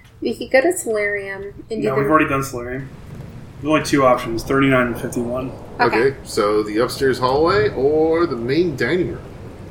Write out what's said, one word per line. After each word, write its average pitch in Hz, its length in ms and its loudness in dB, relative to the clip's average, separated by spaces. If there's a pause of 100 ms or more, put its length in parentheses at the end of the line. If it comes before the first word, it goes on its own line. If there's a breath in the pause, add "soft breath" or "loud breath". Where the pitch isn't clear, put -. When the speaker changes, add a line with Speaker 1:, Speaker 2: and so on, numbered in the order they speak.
(220 loud breath)
Speaker 1:
We 240 120 -2
could 233 180 -8
go 262 100 6
to 339 140 2
solarium 202 800 -4 (160)
and 220 120 -4
do 107 80 0
Speaker 2:
No, 131 60 0
Speaker 1:
the 139 60 2
Speaker 2:
we've 143 80 2
already 156 180 4
done 135 160 0
solarium. 127 460 -8 (720)
There's 143 100 -2
only 151 140 4
two 139 200 4
options, 120 380 2
thirty-nine 135 440 4
and 113 140 -4
fifty-one. 127 500 -4 (300)
Speaker 1:
Okay. 110 180 4
Speaker 3:
Okay, 135 240 2
so 107 400 2
the 107 160 -4
upstairs 127 400 0
hallway 160 500 2
or 156 560 2
the 135 120 -2
main 143 400 0
dining 127 360 0
room? - 80 -12 (500)